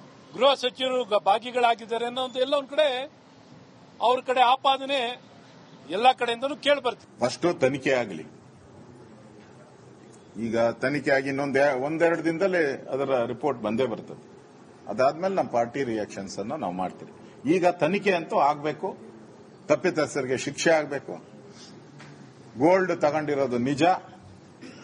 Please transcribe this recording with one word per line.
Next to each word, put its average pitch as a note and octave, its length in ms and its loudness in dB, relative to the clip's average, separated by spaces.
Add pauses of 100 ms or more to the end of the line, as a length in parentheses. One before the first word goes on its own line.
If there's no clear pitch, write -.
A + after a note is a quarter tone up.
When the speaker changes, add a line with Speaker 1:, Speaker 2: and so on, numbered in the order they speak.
(380)
Speaker 1:
ಗೃಹ C4+ 160 6
ಸಚಿವರು B3+ 500 -2
ಗ-, G3+ 220 0
ಭಾಗಿಗಳಾಗಿದ್ದಾರೆ A#3 800 0
ಅನ್ನೋದು B3+ 340 -6
ಎಲ್ಲ C4+ 140 0
ಒಂದ್ C#4 160 -2
ಕಡೆ C#4+ 200 2 (1120)
ಅವ್ರ B3 260 2
ಕಡೆ B3+ 140 2
ಆಪಾದನೆ C4+ 840 0 (600)
ಎಲ್ಲ A3+ 220 6
ಕಡೆಯಿಂದನೂ B3 440 -4
ಕೇಳಿ C#4 260 0
ಬರ್ತೀವಿ. - 380 -6
Speaker 2:
ಫಸ್ಟ್ E3+ 420 0
ತನಿಖೆ C3+ 300 2
ಆಗಲಿ. F#2+ 340 -2 (2250)
ಈಗ A2+ 140 -2
ತನಿಖೆ B2+ 520 0
ಆಗಿ C3+ 180 2
ಇನ್ನೊಂದ್ C3+ 280 -2
ಎ-, C#3 180 4 (100)
ಒಂದೆರಡು E3 400 0
ದಿನದಲ್ಲೇ E3 640 0
ಅದರ C3 360 0
ರಿಪೋರ್ಟ್ B2 360 -4
ಬಂದೇ A2+ 240 0
ಬರ್ತದೆ. F#2 380 -8 (640)
ಅದಾದ್ಮೇಲೆ D3+ 480 0
ನಮ್ಮ C#3+ 140 -2
ಪಾರ್ಟಿ A#2+ 340 -2
ರಿಯಾಕ್ಷನ್ಸ್ G#2 560 -6
ಅನ್ನ A2+ 160 -6
ನಾವು F#2+ 180 -6
ಮಾಡ್ತೀವಿ. F2+ 400 -8 (420)
ಈಗ F3+ 120 2
ತನಿಖೆ F#3+ 460 2
ಅಂತೂ E3+ 220 -4
ಆಗ್ಬೇಕು, D#3 640 0 (680)
ತಪ್ಪಿತಸ್ಥರಿಗೆ C#3 720 0
ಶಿಕ್ಷೆ C#3+ 340 0
ಆಗ್ಬೇಕು. C#3+ 640 -2 (1200)
ಗೋಲ್ಡ್ F3 440 4
ತಗೊಂಡಿರೋದು C#3+ 560 0
ನಿಜ, C3 260 0 (1000)